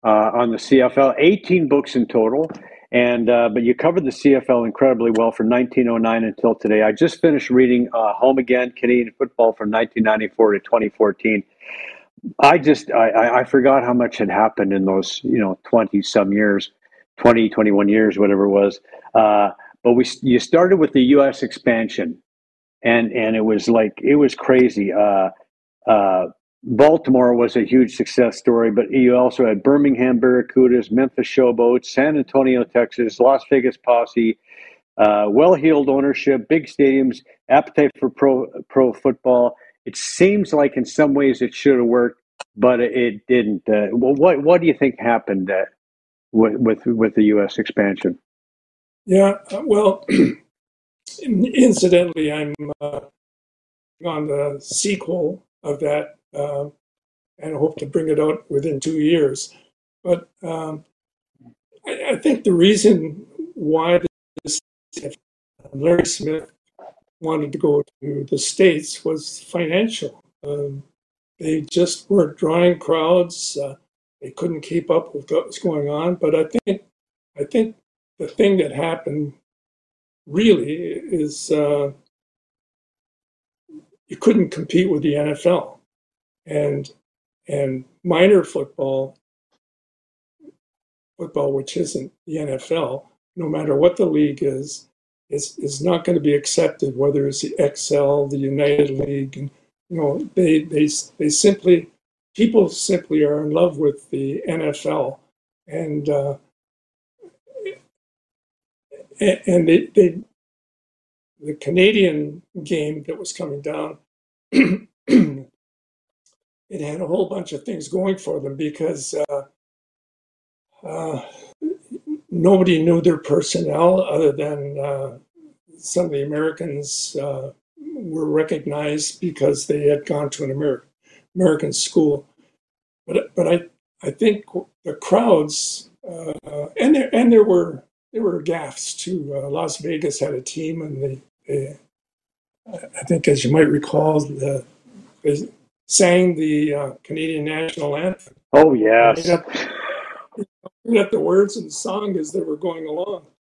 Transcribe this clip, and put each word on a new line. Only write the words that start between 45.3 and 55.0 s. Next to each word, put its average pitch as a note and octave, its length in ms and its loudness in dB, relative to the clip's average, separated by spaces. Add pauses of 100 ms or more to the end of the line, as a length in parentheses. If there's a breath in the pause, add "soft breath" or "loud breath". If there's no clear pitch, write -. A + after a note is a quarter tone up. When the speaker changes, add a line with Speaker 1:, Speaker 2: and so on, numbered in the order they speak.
Speaker 1:
uh, F#2+ 160 0 (640)
with, A2 260 4
with, A2+ 280 0
with A2+ 300 0
the A2 80 4
U G#2 200 4
S - 140 -4
expansion? G2+ 600 -2 (880)
Speaker 2:
Yeah, G3 300 4 (140)
uh, G3+ 140 -8
well, G#3 400 2
<clears throat> - 40 -10
in-, - 1400 -2 (100)
incidentally, F3 760 2
I'm, D3 220 -6 (260)
uh, D3 200 -10 (1080)
on D3+ 220 -6
the C#3+ 320 -4
sequel F3+ 840 -6 (200)